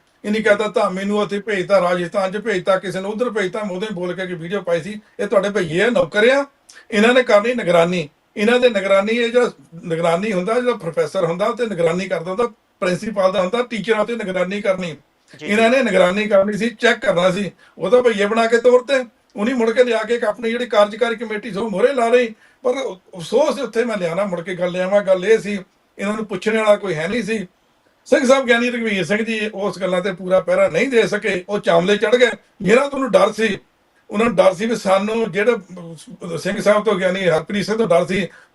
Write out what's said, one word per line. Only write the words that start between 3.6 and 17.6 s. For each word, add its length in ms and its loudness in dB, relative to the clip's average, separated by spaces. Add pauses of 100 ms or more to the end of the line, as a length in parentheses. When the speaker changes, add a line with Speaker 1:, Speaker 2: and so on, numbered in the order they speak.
Speaker 1:
ਮੈਂ 120 -8
ਉਦੋਂ 120 -6
ਹੀ 60 -8
ਬੋਲ 200 -6
ਕੇ 120 -8
ਕਿ 80 -8
ਵੀਡੀਓ 260 -6
ਪਾਈ 220 0
ਸੀ, 180 -12 (200)
ਇਹ 60 -2
ਤੁਹਾਡੇ 240 0
ਭਈਏ 320 0
ਆ, 80 2
ਨੌਕਰ 380 2
ਆ, 180 2 (440)
ਇਹਨਾਂ 240 4
ਨੇ 80 6
ਕਰਨੀ 320 4
ਨਿਗਰਾਨੀ। 540 2 (280)
ਇਹਨਾਂ 240 2
ਦੇ 100 6
ਨਿਗਰਾਨੀ, 420 2
ਇਹ 200 0
ਜਿਹੜਾ 180 2 (340)
ਨਿਗਰਾਨੀ 480 0
ਹੁੰਦਾ, 220 -2
ਜਿਹੜਾ 200 0
ਪ੍ਰੋਫੈਸਰ 500 -2
ਹੁੰਦਾ, 220 -2
ਉਹ 60 0
'ਤੇ 140 -4
ਨਿਗਰਾਨੀ 420 -2
ਕਰਦਾ 220 -6
ਹੁੰਦਾ, 180 -2 (320)
ਪ੍ਰਿੰਸੀਪਲ 520 0
ਦਾ 80 0
ਹੁੰਦਾ, 300 -2
ਟੀਚਰਾਂ 340 -2
'ਤੇ 120 -4
ਨਿਗਰਾਨੀ 440 -4
ਕਰਨੀ। 360 -4 (420)
Speaker 2:
ਜੀ, 80 -12
Speaker 1:
ਇਹਨਾਂ 240 2
Speaker 2:
ਜੀ। 60 4
Speaker 1:
ਨੇ 60 2
ਨਿਗਰਾਨੀ 440 2
ਕਰਨੀ 260 2
ਸੀ, 180 -2
ਚੈੱਕ 300 0
ਕਰਨਾ 300 2
ਸੀ, 220 -6 (260)